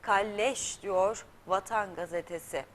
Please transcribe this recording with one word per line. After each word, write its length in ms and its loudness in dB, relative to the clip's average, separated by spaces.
kalleş 800 0
diyor 440 2
Vatan 480 0
Gazetesi. 800 -4